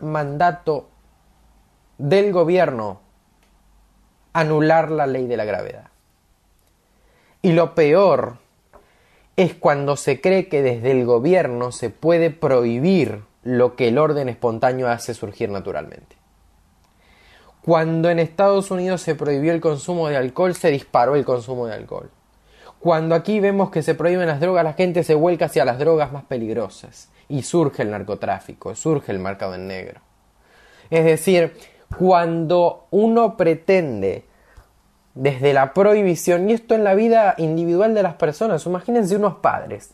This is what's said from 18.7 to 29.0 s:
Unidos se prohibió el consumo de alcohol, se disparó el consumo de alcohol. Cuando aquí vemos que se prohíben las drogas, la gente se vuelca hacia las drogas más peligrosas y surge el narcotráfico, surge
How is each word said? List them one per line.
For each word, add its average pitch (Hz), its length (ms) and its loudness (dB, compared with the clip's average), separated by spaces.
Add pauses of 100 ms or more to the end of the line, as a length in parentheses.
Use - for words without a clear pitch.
Unidos 185 300 -4
se 165 140 -4
prohibió 147 400 -2
el 160 80 -4
consumo 160 460 -4
de 143 100 -2
alcohol, 160 360 -2
se 170 160 0
disparó 135 460 0
el 139 80 0
consumo 123 420 -6
de 107 80 -10
alcohol. 107 360 -14 (680)
Cuando 165 360 0
aquí 202 260 0
vemos 196 300 0
que 160 120 -4
se 160 120 -2
prohíben 175 320 0
las 147 140 -2
drogas, 175 240 0
la 156 80 -2
gente 180 320 0
se 160 100 2
vuelca 165 300 2
hacia 147 220 0
las 123 120 -2
drogas 151 340 2
más 139 120 -14
peligrosas 113 840 -8 (180)
y 135 140 -4
surge 147 400 0
el 107 80 -2
narcotráfico, 101 840 -8
surge 151 380 -4